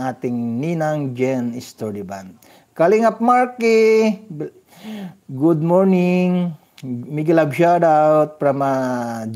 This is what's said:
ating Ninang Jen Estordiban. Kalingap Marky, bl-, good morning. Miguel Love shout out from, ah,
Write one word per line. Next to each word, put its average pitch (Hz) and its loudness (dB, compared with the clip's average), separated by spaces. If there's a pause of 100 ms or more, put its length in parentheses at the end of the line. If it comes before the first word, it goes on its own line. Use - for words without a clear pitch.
ating 123 -6 (240)
Ninang 151 -4
Jen 127 -2
Estordiban. 98 -12 (400)
Kalingap 220 2
Marky, 226 2
bl-, 151 -12 (800)
good 151 2
morning. 180 2 (320)
Miguel 147 -2
Love 147 0
shout 170 2
out 151 2
from, 143 0
ah, 127 -4 (120)